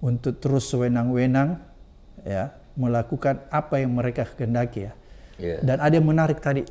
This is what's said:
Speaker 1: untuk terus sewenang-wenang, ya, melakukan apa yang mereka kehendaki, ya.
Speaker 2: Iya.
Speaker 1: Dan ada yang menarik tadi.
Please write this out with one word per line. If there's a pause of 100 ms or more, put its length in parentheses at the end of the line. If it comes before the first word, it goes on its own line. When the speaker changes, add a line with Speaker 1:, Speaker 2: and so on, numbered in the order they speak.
Speaker 1:
untuk
terus
sewenang-wenang, (640)
ya, (160)
melakukan
apa
yang
mereka
kehendaki,
ya. (440)
Speaker 2:
Iya.
Speaker 1:
Dan
ada
yang
menarik
tadi.